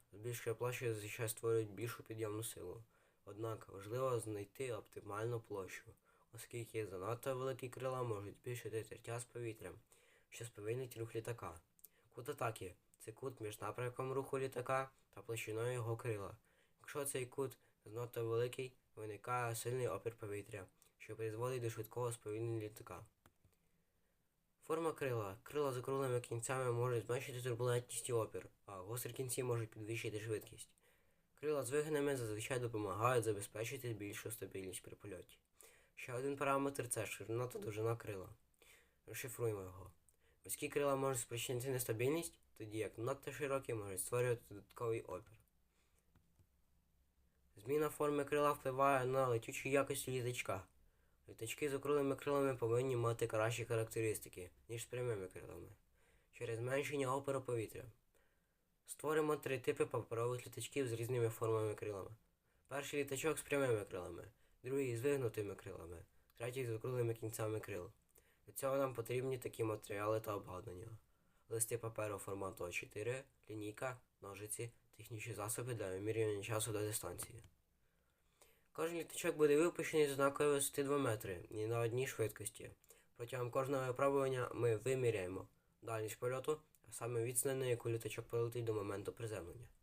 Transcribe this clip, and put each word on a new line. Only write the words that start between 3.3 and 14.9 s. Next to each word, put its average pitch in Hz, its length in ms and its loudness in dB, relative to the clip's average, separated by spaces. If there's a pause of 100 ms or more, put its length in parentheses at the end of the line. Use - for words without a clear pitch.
важливо 117 500 0
знайти 110 540 -4
оптимальну 107 640 -4
площу, 98 520 -8 (420)
оскільки 113 540 -4
занадто 110 500 -2
великі 131 320 -4
крила 127 340 -2
можуть 101 320 -2
збільшити 113 480 -6
тертя 117 360 -8
з 117 60 -10
повітрям, 110 480 -6 (560)
що - 160 -10
сповільнить 117 520 -4
рух 113 180 -4
літака. 110 440 -4 (560)
Кут 127 140 -8
атаки — 113 460 -2 (280)
це - 80 -10
кут 131 300 -8
між 107 200 -6
напрямком 123 520 -2
руху 135 260 0
літака 135 500 0 (240)